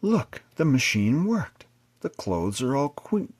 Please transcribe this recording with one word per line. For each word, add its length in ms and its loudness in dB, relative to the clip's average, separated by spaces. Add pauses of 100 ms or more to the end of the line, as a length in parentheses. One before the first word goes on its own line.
Look, 400 0 (140)
the 80 0
machine 600 2
worked. 420 -4 (340)
The 100 -6
clothes 520 -4
are 140 0
all 140 0
que- 500 -4